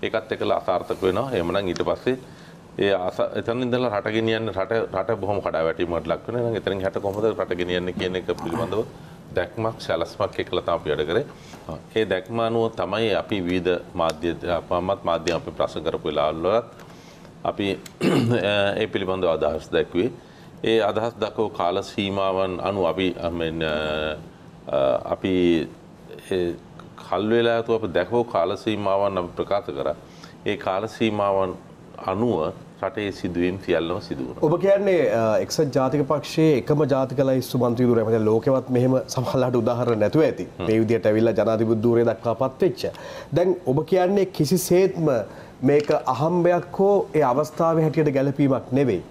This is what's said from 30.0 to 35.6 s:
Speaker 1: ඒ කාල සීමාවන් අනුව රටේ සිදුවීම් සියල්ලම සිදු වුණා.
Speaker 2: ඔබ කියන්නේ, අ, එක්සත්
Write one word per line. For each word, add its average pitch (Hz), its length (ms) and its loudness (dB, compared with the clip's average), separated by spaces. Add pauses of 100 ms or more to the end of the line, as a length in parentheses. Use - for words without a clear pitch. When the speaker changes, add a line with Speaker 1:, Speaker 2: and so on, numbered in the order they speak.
Speaker 1:
ඒ 104 100 -2
කාල 98 320 -4
සීමාවන් 101 640 0 (540)
අනුව 101 320 0 (440)
රටේ 98 300 -4
සිදුවීම් 90 540 -2
සියල්ලම 85 340 0
සිදු - 240 -8
වුණා. 64 220 -6
Speaker 2:
ඔබ 156 140 4
කියන්නේ, 196 380 4 (220)
අ, - 20 2 (220)
එක්සත් - 160 -4 (160)